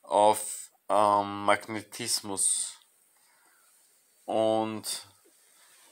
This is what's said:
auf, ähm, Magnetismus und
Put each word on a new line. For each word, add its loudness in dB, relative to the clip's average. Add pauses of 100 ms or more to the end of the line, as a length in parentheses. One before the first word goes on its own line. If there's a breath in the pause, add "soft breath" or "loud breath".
auf, 2 (180)
ähm, 2
Magnetismus -2 (1500 soft breath)
und -2 (840 soft breath)